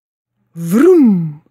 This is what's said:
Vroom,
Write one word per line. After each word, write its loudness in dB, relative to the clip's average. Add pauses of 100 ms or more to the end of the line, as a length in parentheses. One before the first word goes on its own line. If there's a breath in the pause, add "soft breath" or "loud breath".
(540)
Vroom, 0